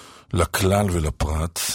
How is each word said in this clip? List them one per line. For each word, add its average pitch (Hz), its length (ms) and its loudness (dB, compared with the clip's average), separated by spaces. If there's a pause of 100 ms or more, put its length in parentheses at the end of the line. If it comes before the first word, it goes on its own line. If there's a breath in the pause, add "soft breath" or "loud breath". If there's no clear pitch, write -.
(340 loud breath)
לכלל 95 580 2
ולפרט, 78 680 -2 (160)